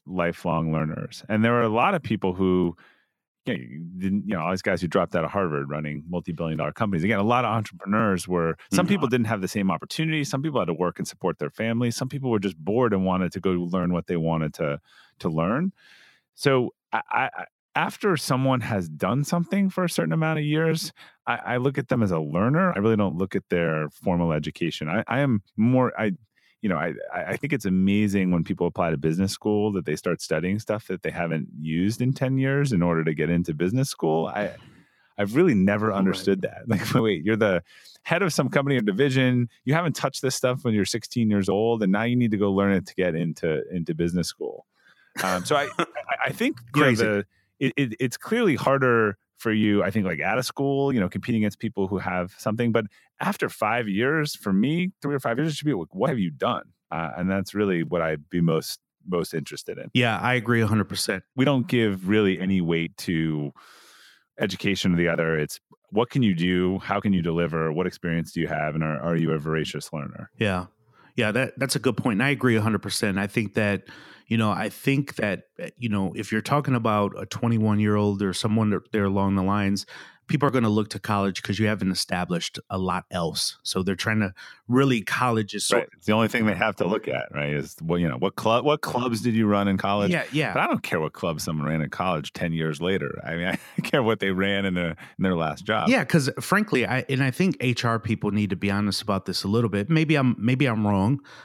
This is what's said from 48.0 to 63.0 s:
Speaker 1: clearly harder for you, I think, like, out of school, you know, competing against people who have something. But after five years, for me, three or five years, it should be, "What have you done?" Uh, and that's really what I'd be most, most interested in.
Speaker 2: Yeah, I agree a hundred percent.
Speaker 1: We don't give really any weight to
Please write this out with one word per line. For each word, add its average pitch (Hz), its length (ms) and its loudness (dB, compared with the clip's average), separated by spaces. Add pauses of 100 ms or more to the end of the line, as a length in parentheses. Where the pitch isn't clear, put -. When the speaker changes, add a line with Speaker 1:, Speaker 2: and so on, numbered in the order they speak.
Speaker 1:
clearly 220 380 2
harder 117 640 4 (200)
for 113 140 -2
you, 107 320 4
I 92 80 0
think, 104 140 0
like, 85 160 -2
out 95 160 0
of 131 80 -2
school, 139 480 0
you 120 60 2
know, 90 100 2
competing 110 320 -2
against 104 180 -2
people 98 280 -2
who 98 120 -2
have 92 380 -4
something. 117 340 0
But 110 140 2 (340)
after 190 300 -2
five 113 380 -2
years, 139 480 0
for - 160 -4
me, 156 400 0 (100)
three 143 120 -4
or 139 60 -2
five 120 180 -2
years, 156 140 -2
it 143 40 -6
should 147 100 -8
be, 151 60 0
"What 95 380 -2
have 131 100 -2
you 87 120 0
done?" 95 320 -2 (280)
Uh, 82 260 -4
and 90 120 -2
that's 95 240 -2
really 95 300 2
what 82 180 -2
I'd 78 280 -4
be 87 120 0
most, 80 380 0 (280)
most 87 260 -4
interested 76 440 -8
in. - 160 -14
Speaker 2:
Yeah, 120 260 2
I 117 140 0
agree 117 280 2
a 110 60 2
hundred 104 220 2
percent. 95 340 -4 (120)
Speaker 1:
We 131 100 2
don't 135 220 2
give 98 420 0
really 101 300 4
any 95 200 2
weight 82 380 -2
to 78 560 -2 (840)